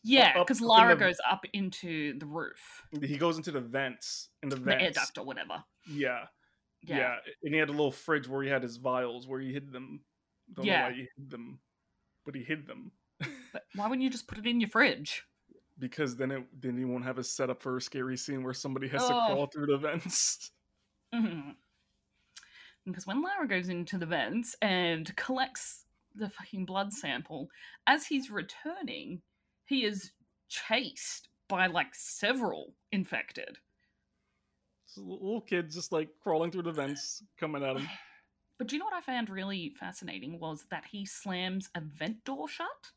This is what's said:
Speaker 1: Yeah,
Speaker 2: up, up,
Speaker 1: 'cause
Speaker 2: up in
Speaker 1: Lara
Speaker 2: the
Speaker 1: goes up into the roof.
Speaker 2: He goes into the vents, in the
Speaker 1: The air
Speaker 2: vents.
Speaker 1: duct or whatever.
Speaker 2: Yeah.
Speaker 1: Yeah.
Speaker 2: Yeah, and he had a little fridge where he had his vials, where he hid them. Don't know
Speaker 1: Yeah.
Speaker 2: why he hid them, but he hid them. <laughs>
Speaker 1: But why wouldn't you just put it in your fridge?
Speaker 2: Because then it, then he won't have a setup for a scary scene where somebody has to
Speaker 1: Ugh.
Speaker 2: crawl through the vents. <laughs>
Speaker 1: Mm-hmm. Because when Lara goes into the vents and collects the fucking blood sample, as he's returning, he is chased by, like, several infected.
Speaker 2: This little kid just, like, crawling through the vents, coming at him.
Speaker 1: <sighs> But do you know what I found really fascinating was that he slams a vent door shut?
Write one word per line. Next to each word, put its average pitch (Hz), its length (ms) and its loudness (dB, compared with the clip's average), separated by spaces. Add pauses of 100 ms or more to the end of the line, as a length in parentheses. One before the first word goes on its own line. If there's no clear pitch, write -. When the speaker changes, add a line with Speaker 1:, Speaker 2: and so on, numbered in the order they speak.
Speaker 1:
Yeah, 226 280 10
Speaker 2:
up, 135 120 4
up, 180 40 8
Speaker 1:
'cause 262 120 2
Speaker 2:
up 226 40 0
in 233 60 4
Speaker 1:
Lara 226 260 12
Speaker 2:
the - 100 4
Speaker 1:
goes 180 120 6 (120)
up 190 240 0
into 165 680 -2
the 147 80 -8
roof. - 580 -8 (180)
Speaker 2:
He 139 160 -2
goes 165 200 4
into 165 140 -4
the 135 80 0
vents, 123 680 -4 (140)
in 143 60 -4
the 135 80 0
Speaker 1:
The 127 160 2
air 135 60 4
Speaker 2:
vents. 170 200 2
Speaker 1:
duct 143 200 -2
or 127 60 -6
whatever. - 400 -6 (240)
Speaker 2:
Yeah. 127 380 -2 (560)
Speaker 1:
Yeah. 156 160 -4
Speaker 2:
Yeah, 123 180 2 (260)
and 151 120 -2
he 156 40 4
had 151 100 4
a 143 40 -4
little 147 180 4
fridge 143 380 -2
where 135 160 -2
he 135 40 -2
had 135 140 2
his 117 140 -6
vials, 127 500 -2
where 131 140 -6
he 131 120 -6
hid 139 200 -8
them. 131 320 -14 (480)
Don't 180 140 -6
know 196 60 4
Speaker 1:
Yeah. 135 160 4
Speaker 2:
why 127 60 -2
he 127 220 -8
hid 135 140 -16
them, 127 280 -12 (680)
but 139 120 -10
he 123 80 -8
hid 156 240 -4
them. - 240 -14 (280)
<laughs> 254 320 -10
Speaker 1:
But - 120 -8 (100)
why 202 140 -2
wouldn't 262 160 0
you 262 60 2
just 247 180 -8
put 214 100 -8
it 214 80 -4
in 240 140 4
your 226 100 4
fridge? 220 540 2 (540)
Speaker 2:
Because 131 380 -2
then 135 140 0
it, 131 140 -4 (160)
then 127 180 -2
he 131 60 0
won't 123 200 -2
have 127 140 -4
a 123 60 -4
setup 127 380 -2
for 127 140 -2
a 123 60 -2
scary 131 340 -4
scene 131 280 -4
where 127 100 -4
somebody 135 340 -4
has 143 200 2
to 247 60 4
Speaker 1:
Ugh. 233 180 4
Speaker 2:
crawl 143 140 2
through 147 200 -4
the 143 120 6
vents. - 800 0
<laughs> - 40 -20 (540)
Speaker 1:
Mm-hmm. 170 360 0 (1300)
Because 185 220 -8
when 233 160 -2
Lara 370 260 -2
goes 180 200 0
into 175 300 -4
the 170 80 -2
vents 165 560 0
and 175 540 2
collects - 680 -4 (280)
the 208 140 -6
fucking 190 380 -8
blood 196 260 -2
sample, 143 560 -6 (380)
as 294 200 6
he's 262 240 0
returning, 202 920 -8 (420)
he 262 200 2
is 208 280 -2 (360)
chased - 800 -2 (200)
by, 185 180 4
like, 165 280 2
several 208 800 -2 (180)
infected. - 680 -4 (1300)
Speaker 2:
This - 120 -18
little 190 420 -4
kid 175 300 0
just, 165 200 -8
like, 156 200 2 (120)
crawling 165 300 2
through 180 100 -2
the 170 100 -2
vents, 143 500 -4 (160)
coming 147 260 -2
at 131 120 0
him. 135 180 -4
Speaker 1:
<sighs> - 40 -14 (600)
But 240 100 -4
do 285 80 -2
you - 20 0
know 381 80 -4
what 415 80 -2
I 349 80 -4
found 240 260 -2
really 190 500 -4
fascinating 170 640 -10
was 160 300 -8
that 160 200 -8
he 202 140 -8
slams 185 720 -4
a 170 80 -4
vent 156 420 -6
door 285 240 -6
shut? 415 480 -8